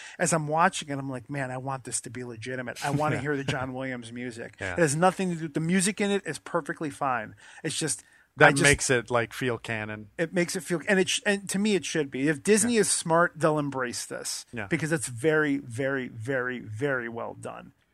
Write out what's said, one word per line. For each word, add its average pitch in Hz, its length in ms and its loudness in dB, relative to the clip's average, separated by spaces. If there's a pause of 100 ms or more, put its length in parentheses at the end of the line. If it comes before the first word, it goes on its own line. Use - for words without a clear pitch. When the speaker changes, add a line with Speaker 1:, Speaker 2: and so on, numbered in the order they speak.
(180)
Speaker 1:
as 175 140 2
I'm 156 160 2
watching 165 400 2
it, 139 100 -4
I'm 139 120 -6
like, 127 200 -8
"Man, 139 220 -4
I 127 60 -6
want 131 260 -6
this - 160 -4
to 131 100 -10
be 123 140 -8
legitimate. 123 600 -8
I 143 60 0
wanna 147 260 2
Speaker 2:
<laughs> - 0 -
Yeah. - 60 -4
Speaker 1:
hear 143 140 0
the 139 80 -4
John 131 300 -4
Williams 127 380 -8
music." 123 480 -10
Speaker 2:
Yeah. 95 120 -4
Speaker 1:
It 87 80 -2
has 151 160 6
nothing 180 340 4
to 170 60 -2
do, 160 120 -4
the 165 120 -2
music 185 400 2
in 202 100 2
it 196 160 2
is 147 140 -4
perfectly 160 500 -4
fine. 117 460 -2 (260)
It's 156 160 -4
just, - 240 -2 (360)
Speaker 2:
That 151 100 10
Speaker 1:
I 156 40 6
just 143 100 2
Speaker 2:
makes 143 280 6
it, 120 200 2
like, 117 240 0
feel 120 240 -2
canon. 107 500 -8 (100)
Speaker 1:
It 165 140 -2
makes 180 240 0
it 175 60 -6
feel, 170 260 -2
and 196 100 4
it 185 120 4
sh-, - 160 -2
and 202 240 0
to 190 80 -2
me 208 160 2
it 160 100 0
should 147 260 -2
be. 131 180 0
If 147 140 0
Disney 214 340 4
Speaker 2:
Yeah. 220 40 6
Speaker 1:
is 190 100 4
smart, 170 460 4
they'll 156 220 2
embrace 131 480 -4
this - 460 -8
Speaker 2:
Yeah. 110 160 -6
Speaker 1:
because 160 220 -2
it's 160 160 -2
very, 143 520 2
very, 135 500 -4
very, 123 520 -4
very 117 500 -2
well 113 240 -8
done. 117 380 -14 (220)